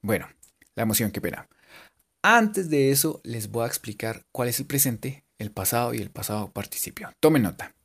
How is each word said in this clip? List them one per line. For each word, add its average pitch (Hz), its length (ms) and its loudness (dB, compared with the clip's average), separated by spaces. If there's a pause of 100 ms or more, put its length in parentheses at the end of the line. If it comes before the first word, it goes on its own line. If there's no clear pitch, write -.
Bueno, 101 260 -2 (460)
la 113 80 -2
emoción, 107 280 2
qué 101 100 -6
pena. - 280 -8 (720)
Antes 214 480 4
de 139 220 6
eso, 143 340 2
les 110 260 -6
voy 117 140 -2
a 120 40 -2
explicar - 640 -8
cuál 123 160 -2
es 117 120 -2
el 139 60 -8
presente, 135 580 -2 (140)
el 107 120 -8
pasado 120 440 0
y 117 40 -4
el 98 120 -8
pasado 107 400 -6
participio. - 600 -8 (100)
Tomen 156 240 6
nota. - 300 -6 (100)